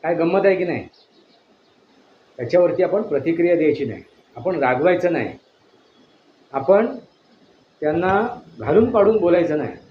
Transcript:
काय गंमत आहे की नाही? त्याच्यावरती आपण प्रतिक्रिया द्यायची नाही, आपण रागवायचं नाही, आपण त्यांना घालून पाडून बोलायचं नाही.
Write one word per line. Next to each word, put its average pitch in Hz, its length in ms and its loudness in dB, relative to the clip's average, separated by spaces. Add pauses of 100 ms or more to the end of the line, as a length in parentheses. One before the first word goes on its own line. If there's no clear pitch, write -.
काय 165 120 -2
गंमत 165 300 2
आहे 190 120 4
की 180 80 -2
नाही? 151 240 -6 (1500)
त्याच्यावरती 170 460 0
आपण 190 200 -2
प्रतिक्रिया 170 540 0
द्यायची 147 280 0
नाही, 104 180 -10 (340)
आपण 170 220 -4
रागवायचं 170 540 0
नाही, 120 260 -6 (1120)
आपण 214 440 2 (840)
त्यांना 185 600 -2 (180)
घालून 185 320 2
पाडून 220 260 4
बोलायचं 170 420 2
नाही. 113 140 -6 (180)